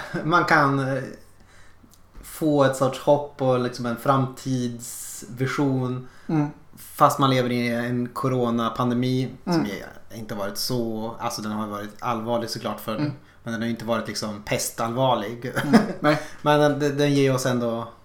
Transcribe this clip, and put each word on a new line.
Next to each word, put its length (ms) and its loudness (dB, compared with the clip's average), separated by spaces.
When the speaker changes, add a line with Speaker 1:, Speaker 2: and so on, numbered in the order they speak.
Speaker 1:
man 220 4
kan, 340 4
eh, 60 -4
få 220 4
ett 120 4
sorts 240 0
hopp 420 2
och 180 4
liksom 260 -4
en 120 -2
framtidsvision. 2000 -2
Speaker 2:
Mm. 200 2
Speaker 1:
Fast 420 2
man 100 6
lever 220 2
i 180 0
en 380 -2
coronapandemi 1200 0
som 100 -2
Speaker 2:
Mm. 120 2
Speaker 1:
är, 200 -8
inte 180 -8
har 60 -6
varit 160 -6
så, 600 -4
alltså 220 -6
den 100 -6
har 160 -4
varit 220 -8
allvarlig 500 -2
såklart 300 -6
för 160 -6
Speaker 2:
Mm. 160 -2
Speaker 1:
men 100 -8
den 80 -4
har 40 -2
ju 60 -2
inte 140 -6
varit 220 -2
liksom 380 -6
pestallvarlig. 1080 0
Speaker 2:
Mm. 180 8
Nej. 220 2
Speaker 1:
<laughs> 100 -16
Men 180 6
den, 200 4
den, 180 0
den 160 4
ger 220 4
oss 100 0
ändå 420 0